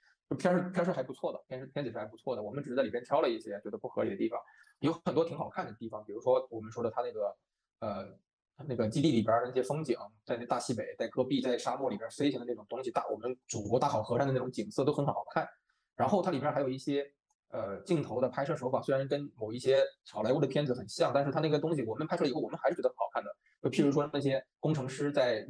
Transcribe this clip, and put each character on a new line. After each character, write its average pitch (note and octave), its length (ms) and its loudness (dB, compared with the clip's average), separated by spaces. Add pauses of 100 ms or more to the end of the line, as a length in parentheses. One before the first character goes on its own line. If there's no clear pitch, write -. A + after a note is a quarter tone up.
(280)
就 D3 80 -2
片 F3+ 160 4
儿 F3+ 100 4
是， F3+ 80 -6
片 F#3 100 0
儿 F3 40 2
是 F3+ 80 2
还 C3+ 100 -2
不 C3 100 -8
错 D3+ 200 -4
的， - 160 -10
片 B2+ 100 -8
是， C3 80 -12
片 C#3+ 180 -6
子 A#2 60 -6
是 A2 80 -8
还 - 60 -6
不 - 120 -14
错 B2+ 200 -4
的， G#2+ 60 -6
我 G#2 100 -8
们 C#3+ 100 -6
只 - 80 -8
是 A#2+ 60 -4
在 C3+ 80 6
里 G#2+ 60 -4
边 A#2+ 120 -4
挑 C#3+ 180 2
了 C#3+ 80 4
一 A2+ 120 0
些 G2+ 240 -8
觉 G#2 60 -10
得 A2 60 -6
不 B2+ 120 -8
合 A2 160 -2
理 A2+ 60 0
的 G3 60 -4
地 A2+ 120 0
方， - 100 -6 (400)
有 D3+ 140 0 (120)
很 - 80 0
多 D#3 120 2
挺 E3 120 -8
好 - 120 -6
看 - 180 -6
的 A2 60 -12
地 A2+ 160 -12
方， G#2+ 160 -10
比 G#2 80 -14
如 A2 80 -8
说 B2+ 320 2
我 A2+ 80 -8
们 G#2+ 100 -10
说 A2+ 140 -6
的 A2+ 60 0
它 A#2+ 120 -2
那 B2 100 -4
个， G#2 240 -4 (440)
呃， G#2 260 -6 (640)
那 B2 80 -4
个 A2+ 120 2
基 C#3 140 0
地 D#3+ 80 6
里 A2+ 120 6
边 A2 120 4
儿 A#2+ 80 4
的 B2 60 -2
那 B2 60 -4
些 B2+ 60 2
风 C#3+ 220 0
景， B2 140 0 (280)
在 B2 120 -4
那 A#2 100 -8
大 B2+ 140 0
西 - 120 -2
北、 - 240 -6
在 A2+ 120 -2
戈 C3 160 0
壁、 C3+ 160 0
在 B2+ 180 0
沙 B2 180 -4
漠 - 140 -2
里 - 60 -4
边 - 100 -8
儿 - 60 -10
飞 C#3+ 180 0
行 B2+ 80 -2
的 A#2+ 80 -10
那 B2 80 -2
种 G#2+ 140 -12
东 B2 160 -6
西， A#2 80 -6
大， A#2 160 0
我 A2 80 -4
们 B2 200 -4 (120)
祖 G#2+ 200 -6
国 A2 80 4
大 C#3+ 120 4
好 A2 160 0
河 A#2+ 140 0
山 C#3 60 4
的 C3+ 80 2
那 C3 60 2
种 C3 140 -4
景 G#2+ 180 -4
色 C#3 140 0
都 D3 80 4
很 C#3+ 120 0
好 - 200 -2 (100)
看。 D#3+ 140 0 (480)
然 - 120 2
后 F#3+ 140 4
它 F#3 80 0
里 D3 80 2
边 C#3+ 100 0
儿 D3+ 60 2
还 C#3+ 60 0
有 C3+ 80 0
一 C3 100 -4
些， C#3+ 260 -2 (440)
呃， G2 320 -6
镜 E3 200 0
头 A#2 200 -4
的 B2+ 80 2
拍 C#3 160 -2
摄 B2+ 100 0
手 B2 160 -2
法， B2+ 100 2
虽 C3+ 160 2
然 C3+ 120 0
跟 C#3+ 260 0
某 A2 180 -6
一 A#2+ 60 -6
些 C3+ 220 6 (320)
好 G#2+ 100 -4
莱 A2+ 100 4
坞 D#3 80 4
的 C#3+ 60 4
片 D3 180 2
子 B2+ 80 2
很 A#2 160 -6
像， D#3+ 240 2
但 C#3 120 4
是 C#3 80 0
它 D3 80 0
那 D#3 80 4
个 D3 100 4
东 D#3+ 160 0
西 C#3 100 0
我 A2 120 -4
们 D#3 100 -2
拍 F3 100 0
出 E3+ 60 2
来 C#3+ 80 4
以 - 20 0
后， D#3 80 -2
我 - 80 -2
们 D3 80 -8
还 B2+ 140 2
是 A#2 60 0
觉 - 60 -4
得 B2+ 60 6
很 - 80 -10
好 G2+ 160 -2
看 A2 120 -2
的。 G#2 120 -12 (240)
就 C#3+ 80 0
譬 D3 160 4
如 C#3+ 60 6
说 D3 220 4
那 C#3+ 80 0
些 C3+ 260 2 (140)
工 D#3 120 2
程 C3 160 -2
师 C#3+ 220 -2
在 B2 400 2